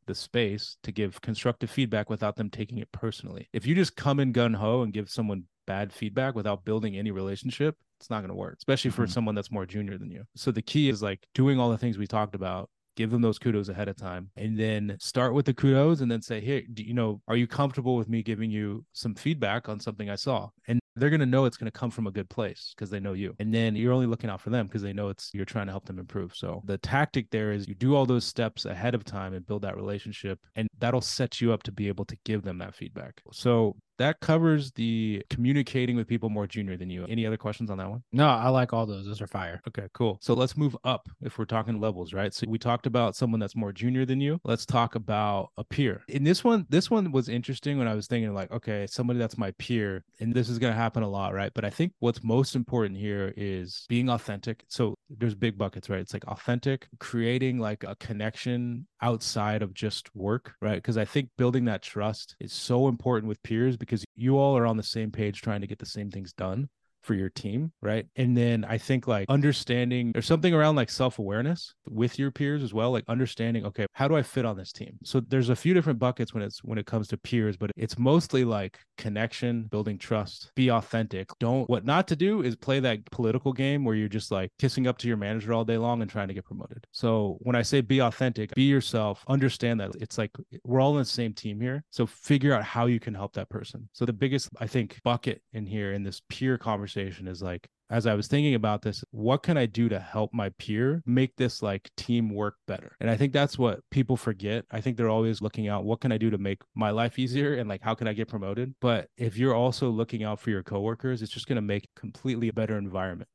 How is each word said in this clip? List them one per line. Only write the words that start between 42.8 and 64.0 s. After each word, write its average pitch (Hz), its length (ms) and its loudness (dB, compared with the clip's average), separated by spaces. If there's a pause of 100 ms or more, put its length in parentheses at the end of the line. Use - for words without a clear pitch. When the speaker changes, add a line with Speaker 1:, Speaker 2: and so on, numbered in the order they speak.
Speaker 1:
about 117 300 2
someone 113 240 0
that's 101 160 -6
more 104 160 -2
junior 127 320 0
than 131 160 0
you. 147 240 0
Let's 117 200 0
talk 117 300 2
about 104 640 -2
a 110 80 -8
peer. - 420 0
In 139 160 -2
this 170 220 4
one, 226 240 4
this 160 200 4
one 196 220 2
was 131 160 2
interesting 123 500 -2
when 120 120 2
I 110 40 0
was 104 140 -2
thinking, 113 260 0
like, 98 180 -4
"Okay, 104 360 -4
somebody 123 320 0
that's 117 180 -2
my 101 140 -2
peer," 101 540 -2 (160)
and 117 120 0
this 120 160 2
is 117 100 -2
gonna 120 140 4
happen 117 300 2
a 104 60 0
lot, 98 240 -2
right? 98 200 -2
But 110 120 -2
I 101 40 -2
think 175 300 0
what's 120 240 0
most 120 320 2
important 113 420 0
here 101 380 -2
is 95 540 -6
being 120 200 2
authentic. 113 600 -4
So 147 260 0 (140)
there's 117 260 -2
big 101 220 0
buckets, 98 320 -4
right? 95 100 -2
It's, - 140 -8
like, - 120 -8
authentic, 123 640 -2 (120)
creating, 123 600 0
like, 107 240 -4
a 101 140 -10
connection 120 920 -4 (140)
outside 107 600 0
of 95 120 -4
just - 420 -6
work, 104 460 -4
right? 107 220 0
'Cause 113 140 0
I 107 80 2
think 135 320 -2
building 123 280 4
that 107 160 0
trust - 580 -6
is 107 140 -12
so 127 340 2
important 117 400 0
with 107 160 -6
peers 120 340 2
because 101 260 -4 (120)